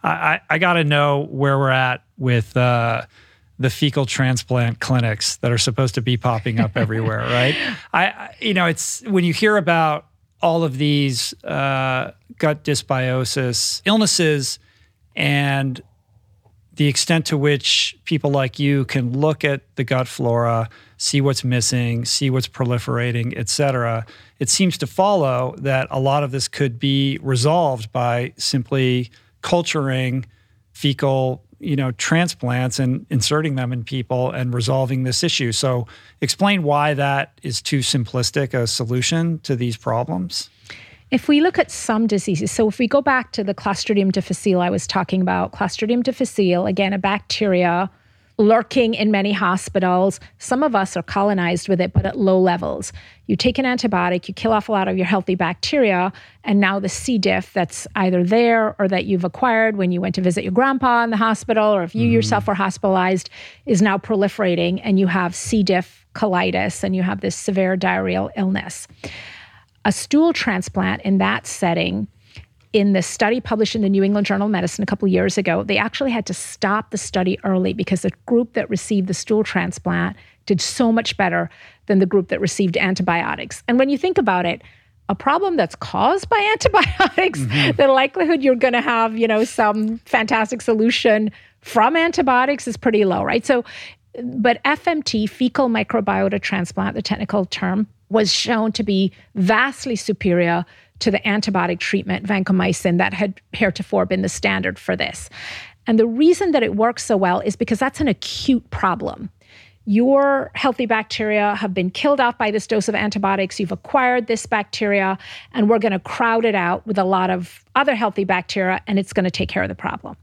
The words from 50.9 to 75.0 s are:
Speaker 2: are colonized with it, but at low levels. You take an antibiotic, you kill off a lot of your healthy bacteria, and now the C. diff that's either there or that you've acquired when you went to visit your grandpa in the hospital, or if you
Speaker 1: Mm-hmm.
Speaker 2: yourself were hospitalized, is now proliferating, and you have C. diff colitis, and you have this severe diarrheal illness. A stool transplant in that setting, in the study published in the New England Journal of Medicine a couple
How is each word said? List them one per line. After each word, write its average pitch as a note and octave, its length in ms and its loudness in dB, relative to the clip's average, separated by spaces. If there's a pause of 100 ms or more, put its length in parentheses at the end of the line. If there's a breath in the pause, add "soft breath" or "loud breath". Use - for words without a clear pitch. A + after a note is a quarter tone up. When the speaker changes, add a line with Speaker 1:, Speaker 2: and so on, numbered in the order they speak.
Speaker 2:
are E3+ 80 -4
colonized F#3 640 0
with F#3 120 2
it, F#3 120 -2
but G3 120 2
at F#3+ 140 -4
low F#3+ 220 4
levels. F3 520 -2 (360 loud breath)
You G3+ 80 0
take B3 200 0
an C4+ 80 0
antibiotic, F#3 600 0
you F#3+ 80 -10
kill A3+ 180 -2
off G#3 160 0
a A3 40 -2
lot F#3+ 160 0
of F#3 100 -2
your F3+ 80 0
healthy F#3 300 0
bacteria, F#3 760 0 (300 loud breath)
and G3+ 180 2
now G3 200 2
the G3 80 -4
C. A#3 300 -2
diff F#3+ 340 0
that's - 420 -4
either F3+ 300 2
there A3+ 540 2
or G3 100 2
that F#3 180 0
you've F#3 180 0
acquired A3 520 0
when F#3 160 0
you F3 80 0
went F#3+ 160 -2
to F#3+ 40 -2
visit F3+ 220 0
your F#3+ 100 -4
grandpa B3 520 2
in A#3 60 -2
the A3 60 -2
hospital, A3 560 0
or F#3+ 120 2
if E3+ 100 -10
you A3 80 0
Speaker 1:
Mm-hmm. A#3 100 2
Speaker 2:
yourself A3 360 2
were G3+ 60 0
hospitalized, F#3+ 760 0 (340 loud breath)
is A3 160 2
now G3+ 160 4
proliferating, F#3+ 840 0
and G3 160 2
you F#3+ 80 4
have F3+ 300 -2
C. - 260 0
diff F#3 420 -2 (120)
colitis, F3+ 640 0
and F#3+ 140 -2
you F#3 80 0
have G3 160 -4
this G3 160 -4
severe F#3+ 400 0
diarrheal F#3 600 -2
illness. F#3+ 520 -4 (1000 loud breath)
A G#3+ 60 4
stool D#4 400 2
transplant F#3 720 -2
in G3 160 2
that G3 280 0
setting, F3 640 -2 (640 loud breath)
in G3+ 200 4
the F#3+ 100 2
study A#3 380 0
published A3 360 -2
in A3 60 0
the G3 60 2
New G3 140 4
England G3+ 240 2
Journal G3+ 200 0
of G#3+ 40 0
Medicine F3+ 320 -2
a G3 40 -2
couple G3+ 200 -2